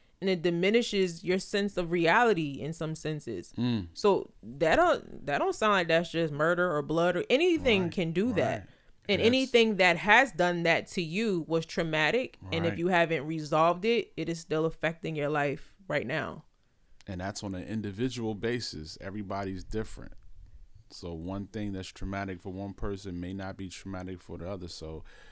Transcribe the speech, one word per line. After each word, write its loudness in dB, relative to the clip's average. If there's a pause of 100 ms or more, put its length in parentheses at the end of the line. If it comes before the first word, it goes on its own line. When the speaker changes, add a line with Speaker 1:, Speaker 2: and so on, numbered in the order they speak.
(200)
Speaker 1:
and -2
it 0
diminishes 2
your 0
sense -2
of -2
reality 2
in -6
some -6
senses. -6
Speaker 2:
Mm. 0
Speaker 1:
So 4 (100)
that 2
don't, 2
that 0
don't 0
sound 2
like 2
that's 4
just 0
murder 2
or 0
blood 2
or -2
anything 4
Speaker 2:
Right, -2
Speaker 1:
can -2
do 0
that. 2 (100)
Speaker 2:
right. -12 (460)
Speaker 1:
And 2
Speaker 2:
That's 6
Speaker 1:
anything 4
that 6
has 6
done 2
that 2
to -4
you 0
was 0
traumatic. 0 (120)
And 0
if 2
Speaker 2:
Right. -4
Speaker 1:
you 2
haven't 4
resolved 2
it, 2
it -4
is -4
still 0
affecting -4
your 0
life -2 (140)
right -2
now. -6 (640)
Speaker 2:
And -6
that's -6
on -4
an -6
individual -4
basis. -6
Everybody's -6
different. -6 (720)
So -12
one -8
thing -6
that's -8
traumatic -6
for -12
one -8
person -6
may -6
not -8
be -8
traumatic -10
for -12
the -8
other. -8
So -10 (280)